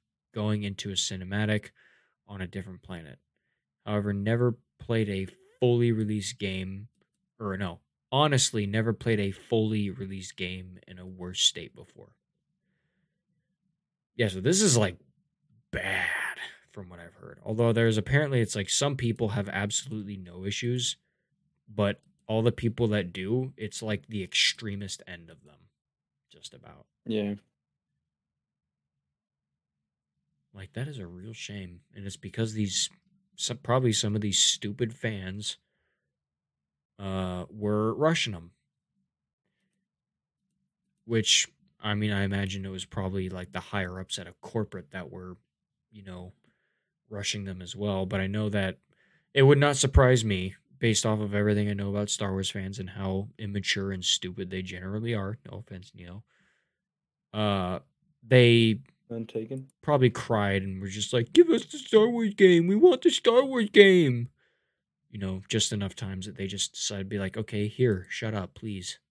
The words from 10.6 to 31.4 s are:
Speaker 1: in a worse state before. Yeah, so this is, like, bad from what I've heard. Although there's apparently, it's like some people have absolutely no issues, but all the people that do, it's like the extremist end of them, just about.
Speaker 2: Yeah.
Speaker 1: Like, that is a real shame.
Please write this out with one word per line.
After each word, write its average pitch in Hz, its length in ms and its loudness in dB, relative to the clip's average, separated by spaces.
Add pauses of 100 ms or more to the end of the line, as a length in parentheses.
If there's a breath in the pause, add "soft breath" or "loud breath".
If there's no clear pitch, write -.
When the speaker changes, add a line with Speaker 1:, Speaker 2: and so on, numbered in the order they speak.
Speaker 1:
in 92 120 -18
a 90 60 -16
worse 92 340 -10
state - 340 -2
before. - 420 -20 (2000)
Yeah, 113 100 2
so 92 140 -4
this 175 200 2
is, 170 140 4
like, 98 220 2 (760)
bad 92 380 -4 (640 loud breath)
from 92 160 -16
what 87 100 -20
I've 87 160 -20
heard. - 300 -20
Although 117 260 2
there's 113 260 4
apparently, 135 440 0
it's 110 160 -2
like 98 120 -4
some 143 280 0
people 117 320 -2
have 101 180 -4
absolutely 104 720 -6
no 90 260 -16
issues, 120 540 -4 (760)
but 104 280 -2 (260)
all 110 140 0
the 120 100 2
people 117 380 -2
that 95 240 -2
do, 120 420 -4
it's - 260 -12
like 107 260 -6
the 104 160 -8
extremist 101 840 -4
end 85 220 -18
of 73 140 -20
them, - 120 -20 (760)
just - 240 -20
about. 71 320 -20 (200)
Speaker 2:
Yeah. 104 280 -2 (3250)
Speaker 1:
Like, 95 200 -20
that 131 140 -6
is 139 120 -12
a 92 80 -12
real 90 260 -16
shame. 92 480 -14 (120)